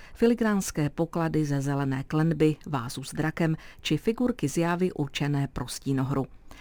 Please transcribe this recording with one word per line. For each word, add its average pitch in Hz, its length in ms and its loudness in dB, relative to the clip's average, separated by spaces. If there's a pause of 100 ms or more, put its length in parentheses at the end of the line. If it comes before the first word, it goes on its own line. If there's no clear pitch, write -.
(140)
filigránské 214 760 2
poklady 160 560 0
ze 143 160 0
zelené 139 420 0
klenby, 156 520 4 (100)
vázu 131 380 -6
s - 120 -12
drakem 160 400 2 (260)
či - 160 0
figurky 226 520 0
z - 80 -2
jávy 175 340 2
určené 143 560 0
pro - 200 -8
stínohru. 135 580 -2 (360)